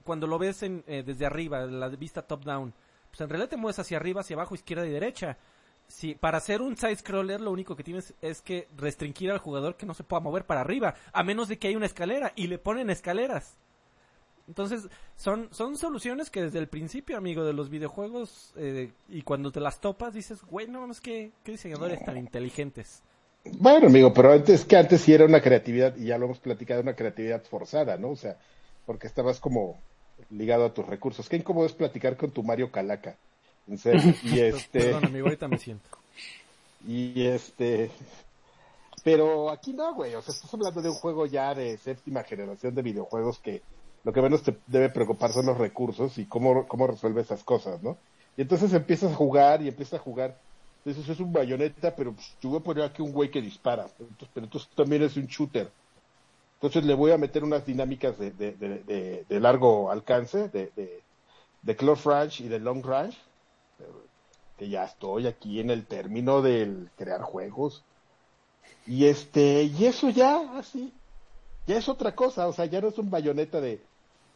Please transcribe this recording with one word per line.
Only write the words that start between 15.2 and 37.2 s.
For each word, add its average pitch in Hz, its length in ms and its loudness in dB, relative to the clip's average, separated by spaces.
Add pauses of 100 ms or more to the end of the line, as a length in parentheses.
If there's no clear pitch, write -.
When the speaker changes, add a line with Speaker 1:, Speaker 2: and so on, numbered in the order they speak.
Speaker 1:
son 269 260 -6
soluciones 285 540 -6
que 190 100 -4
desde 165 180 -4
el 156 80 -6
principio, 220 500 -10
amigo, 170 260 -4
de 151 100 -2
los 143 160 -6
videojuegos, 202 880 -10
eh, 135 340 -8 (180)
y 160 120 -12
cuando 139 300 -6
te 147 80 -8
las 147 200 -6
topas, 202 340 -6
dices, 208 300 -14
"Güey, 208 240 -12
no 247 140 -12
mames, 240 200 -14
qué, 220 300 -12 (120)
qué 214 80 -14
diseñadores 175 520 -10
tan 131 140 -10
inteligentes". 123 840 -10 (420)
Speaker 2:
Bueno, 285 420 8
amigo, 131 260 12
pero 135 200 10
antes, 147 320 8
que - 120 10
antes 175 240 8
sí 156 120 8
era 156 120 12
una 156 160 10
creatividad, 123 540 4
y 120 100 -10
ya 117 120 -2
lo 120 80 -2
hemos 123 140 -6
platicado, 120 420 -6
una 127 140 -4
creatividad 113 480 -6
forzada, 127 540 -4
¿no? 110 140 -6
O 143 40 -8
sea, 104 220 -12 (480)
porque 113 220 -10
estabas 127 320 -2
como 107 400 -2 (520)
ligado 117 340 2
a 113 80 -2
tus 104 120 -6
recursos. 110 440 -8
Qué 170 80 -2
incómodo 165 280 0
es 160 80 -2
platicar 127 440 -2
con 143 140 -4
tu 120 120 -6
Mario 120 280 -2
Calaca. 101 440 -6 (520)
En 101 100 -10
serio. 135 420 6
Speaker 1:
<laughs> - 40 -16
Speaker 2:
Y 120 160 2
este 120 460 0
Speaker 1:
Perdón, 127 200 2
amigo, 131 220 -2
ahorita 156 200 -4
me 131 120 -2
siento. 107 280 -16 (1000)
Speaker 2:
Y 123 400 -2